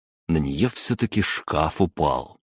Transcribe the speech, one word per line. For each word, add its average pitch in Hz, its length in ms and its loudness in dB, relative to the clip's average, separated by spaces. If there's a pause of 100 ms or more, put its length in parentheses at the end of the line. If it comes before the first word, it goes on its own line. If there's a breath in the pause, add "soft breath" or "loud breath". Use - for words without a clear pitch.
(280)
На 82 100 2
неё 71 300 0
всё-таки - 540 -2
шкаф - 580 -2
упал. 73 640 0